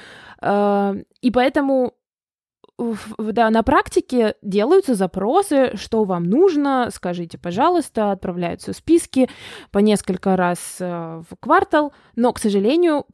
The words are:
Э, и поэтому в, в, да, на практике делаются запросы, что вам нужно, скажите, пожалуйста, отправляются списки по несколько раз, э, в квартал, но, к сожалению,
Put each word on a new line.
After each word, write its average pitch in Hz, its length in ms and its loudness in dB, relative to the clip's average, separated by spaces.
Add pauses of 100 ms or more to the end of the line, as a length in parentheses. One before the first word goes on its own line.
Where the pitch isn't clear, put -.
(420)
Э, 202 520 0 (280)
и 247 80 2
поэтому 254 640 0 (840)
в, 226 380 -8
в, 220 160 -6
да, 220 180 2
на 226 120 4
практике 262 800 0
делаются 233 520 2
запросы, 247 840 0
что 220 280 -2
вам 180 200 -2
нужно, 277 680 2
скажите, 175 460 -8
пожалуйста, 220 760 -2
отправляются 175 600 -8
списки 277 560 0 (400)
по - 80 -2
несколько 202 580 0
раз, 175 440 -4
э, 170 500 -10
в - 100 -18
квартал, 302 540 0 (220)
но, 240 180 2
к - 40 -14
сожалению, 269 760 2